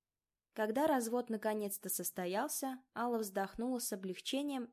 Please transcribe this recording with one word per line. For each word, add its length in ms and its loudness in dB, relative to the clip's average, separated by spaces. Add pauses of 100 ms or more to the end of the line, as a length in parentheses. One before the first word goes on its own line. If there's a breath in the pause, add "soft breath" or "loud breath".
(520)
Когда 340 2
развод 440 2
наконец-то 580 -2
состоялся, 880 -2 (160)
Алла 240 2
вздохнула 600 0
с 140 -4
облегчением 800 -2